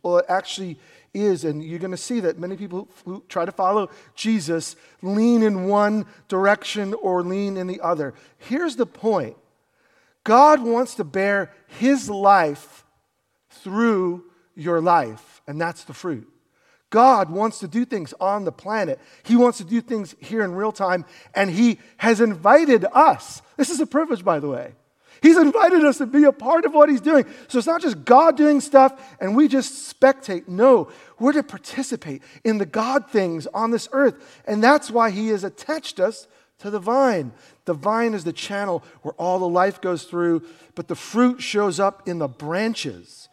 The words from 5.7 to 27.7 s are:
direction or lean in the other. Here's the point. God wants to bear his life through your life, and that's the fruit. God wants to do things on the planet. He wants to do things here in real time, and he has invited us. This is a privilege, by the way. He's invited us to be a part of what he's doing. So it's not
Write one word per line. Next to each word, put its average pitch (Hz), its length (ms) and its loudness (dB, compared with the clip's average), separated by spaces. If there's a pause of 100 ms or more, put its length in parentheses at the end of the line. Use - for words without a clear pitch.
direction 202 680 -2
or 185 280 -2
lean 196 340 -6
in 180 120 -8
the 190 120 -10
other. 151 340 -4 (220)
Here's 294 380 -6
the 226 120 -2
point. 190 500 -4 (880)
God 277 360 6
wants 233 360 -4
to 202 80 -6
bear 190 480 -4 (160)
his 240 420 0
life 196 760 2 (640)
through 190 760 -2 (320)
your 165 240 -2
life, 156 680 -2
and 147 140 -10
that's 170 240 -8
the - 100 -20
fruit. 139 340 -10 (640)
God 220 400 4
wants 208 300 -4
to 190 80 -12
do 226 160 -4
things 196 340 -10
on 196 260 -2
the - 80 -6
planet. 190 460 -6 (240)
He 233 140 2
wants 240 220 4
to 196 60 -14
do 220 160 -4
things 220 400 -8
here 220 220 -6
in 180 120 -6
real 208 180 -4
time, 185 320 -4 (300)
and 196 160 0
he 220 280 2 (200)
has 214 220 2
invited 220 720 4
us. 262 500 2 (140)
This 277 120 -2
is 330 120 -8
a 311 60 -2
privilege, 269 380 -4
by 170 140 0
the 143 100 -8
way. 131 260 -10 (480)
He's 330 140 8
invited 349 480 4
us 285 140 4
to 277 80 -4
be 285 180 4
a 277 80 6
part 320 320 0
of 302 80 -2
what 294 160 8
he's 254 140 0
doing. 294 240 4 (220)
So 262 100 -2
it's - 80 -4
not 330 160 -2